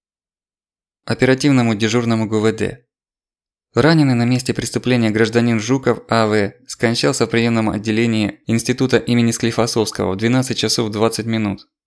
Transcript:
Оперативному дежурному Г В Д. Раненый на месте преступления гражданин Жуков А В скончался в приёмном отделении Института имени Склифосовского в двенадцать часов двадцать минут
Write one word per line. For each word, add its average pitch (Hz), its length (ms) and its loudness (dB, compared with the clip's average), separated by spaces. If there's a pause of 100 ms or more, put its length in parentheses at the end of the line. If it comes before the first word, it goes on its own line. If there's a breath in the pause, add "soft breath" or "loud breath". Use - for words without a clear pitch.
(1040)
Оперативному 127 720 2
дежурному 113 540 0
Г 110 100 0
В 107 140 2
Д. - 340 -6 (880)
Раненый 143 400 4
на 120 100 0
месте 123 300 0
преступления 117 560 -2
гражданин 113 500 0
Жуков 127 480 -2
А 113 180 2
В 104 280 0 (120)
скончался 120 600 -2
в - 40 -14
приёмном 117 400 0
отделении 110 760 -2
Института 120 500 0
имени 117 360 0
Склифосовского 107 800 -2
в 95 40 -4
двенадцать 120 420 0
часов 110 320 -2
двадцать 110 360 -2
минут 110 420 -4 (180)